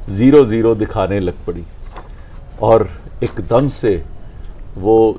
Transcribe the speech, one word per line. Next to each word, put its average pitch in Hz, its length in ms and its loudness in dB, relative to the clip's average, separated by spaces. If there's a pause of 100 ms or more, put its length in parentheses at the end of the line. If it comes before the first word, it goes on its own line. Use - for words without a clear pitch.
(100)
ज़ीरो 131 340 6
ज़ीरो 113 300 2
दिखाने 101 460 -2
लग 90 260 -6
पड़ी 85 180 -8 (1000)
और 110 260 4 (340)
एकदम 117 480 0
से 98 320 -2 (760)
वो 107 220 4 (200)